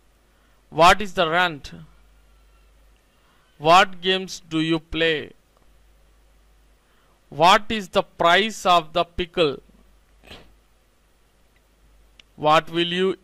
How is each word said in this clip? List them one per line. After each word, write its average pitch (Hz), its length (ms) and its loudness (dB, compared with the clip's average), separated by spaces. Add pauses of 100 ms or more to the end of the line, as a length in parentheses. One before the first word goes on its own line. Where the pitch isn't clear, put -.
(680)
What 185 320 4
is 185 120 -10
the 175 160 -2
rent? 170 440 -4 (1800)
What 180 420 4
games 190 500 -6
do 160 120 -2
you 160 180 -2
play? 156 540 -4 (2000)
What 190 420 2
is 208 180 -6
the 196 140 -2
price 190 640 0
of 170 280 0
the 175 100 -2
pickle? 165 580 -4 (2750)
What 156 340 0
will 170 180 -4
you 185 360 -2